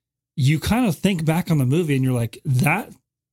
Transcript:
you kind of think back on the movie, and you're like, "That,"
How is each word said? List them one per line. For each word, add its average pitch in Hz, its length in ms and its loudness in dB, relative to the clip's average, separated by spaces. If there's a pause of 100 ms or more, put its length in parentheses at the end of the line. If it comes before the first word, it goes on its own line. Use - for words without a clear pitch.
(340)
you 147 240 2
kind 233 280 0
of 165 100 0
think 185 280 -2
back 160 260 0
on 160 80 2
the 135 80 2
movie, 147 280 0
and 131 100 0
you're 131 80 0
like, 117 320 -4
"That," 147 480 0 (400)